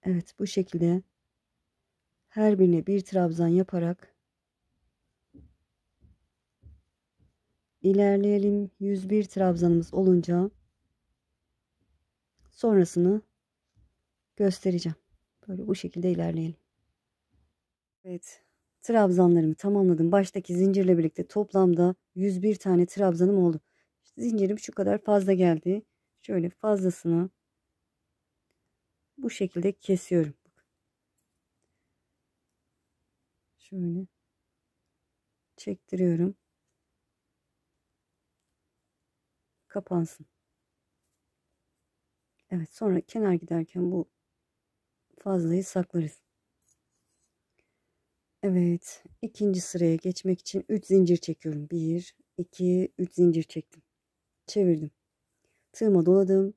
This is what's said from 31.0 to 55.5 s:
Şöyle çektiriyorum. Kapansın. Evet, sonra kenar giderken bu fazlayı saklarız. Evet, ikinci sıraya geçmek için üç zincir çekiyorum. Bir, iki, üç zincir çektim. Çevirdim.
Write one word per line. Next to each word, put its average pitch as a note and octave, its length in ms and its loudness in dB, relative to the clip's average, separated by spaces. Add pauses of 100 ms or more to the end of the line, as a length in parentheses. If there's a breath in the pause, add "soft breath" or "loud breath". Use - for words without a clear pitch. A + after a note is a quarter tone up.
Şöyle F3+ 500 -8 (1500)
çektiriyorum. F#3 760 -4 (3250)
Kapansın. F3 580 -6 (2250)
Evet, E3+ 240 -8
sonra F#3 280 -2
kenar G#3 320 -2
giderken F3 580 -4
bu F3+ 180 -6 (1080)
fazlayı F3+ 460 -2
saklarız. F3 580 -6 (2250)
Evet, F3 600 -2 (180)
ikinci G3+ 400 -4
sıraya E3+ 340 -2
geçmek F3+ 440 -4
için - 300 -8
üç G#3+ 160 -4
zincir F3+ 320 4
çekiyorum. D3+ 520 -8
Bir, E3+ 460 -6 (220)
iki, F3+ 600 -2
üç F3+ 160 -6
zincir E3 300 4
çektim. - 380 -14 (640)
Çevirdim. E3 460 0 (800)